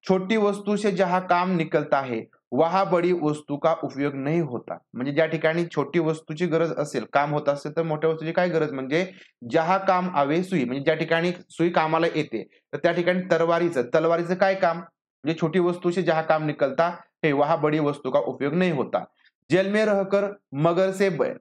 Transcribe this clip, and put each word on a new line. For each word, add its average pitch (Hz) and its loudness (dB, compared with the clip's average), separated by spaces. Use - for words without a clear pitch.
छोटी 190 2
वस्तू 202 0
से 208 0
जहा 180 2
काम 180 2
निकलता 156 0
है 120 -4
वहा 165 2
बडी 175 2
वस्तू 151 -2
का 160 2
उपयोग 139 -4
नहीं 143 -2
होता, 120 -8
म्हणजे 131 -4
ज्या 160 2
ठिकाणी 160 0
छोटी 156 -2
वस्तूची 156 -4
गरज 165 0
असेल, 131 -4
काम 147 2
होत 147 -2
असेल 143 -4
तर 165 -2
मोठ्या 160 0
वस्तूची 156 -4
काय 180 2
गरज, 156 0
म्हणजे 135 -2
जहा 165 2
काम 190 0
आवे 147 2
सुई, 180 0
म्हणजे 127 -4
ज्या 156 4
ठिकाणी 165 0
सुई 170 0
कामाला 160 2
येते 117 -4
तर 143 -8
त्या 170 2
ठिकाणी 180 0
तरवारीचं, 170 0
तलवारीचं 165 2
काय 196 2
काम, 175 0
म्हणजे - -8
छोटी 170 0
वस्तू 175 0
से 185 -2
जहा 160 2
काम 156 0
निकलता 147 0
है 156 2
वहा 147 2
बडी 151 2
वस्तू 147 -2
का 139 2
उपयोग 131 -4
नहीं 180 2
होता. 101 -2
जल 190 2
में 214 2
रहकर 202 0
मगर 170 2
से 196 2
बैर 147 -2